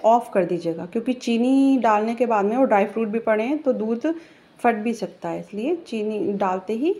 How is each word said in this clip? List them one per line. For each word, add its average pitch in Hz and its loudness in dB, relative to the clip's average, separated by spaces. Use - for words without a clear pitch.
ऑफ 233 4
कर 185 2
दीजिएगा, 170 -4
क्योंकि 226 -4
चीनी 262 2
डालने 220 2
के 240 2
बाद 214 2
में 208 0
वो 269 4
ड्राई 208 4
फ्रूट 220 -4
भी 214 -4
पड़े 220 0
हैं 277 -2
तो 269 0
दूध 220 -2
फट 233 2
भी 220 -4
सकता 180 -8
है, 170 -6
इसलिए 220 -4
चीनी 214 -4
डालते 190 -2
ही 285 0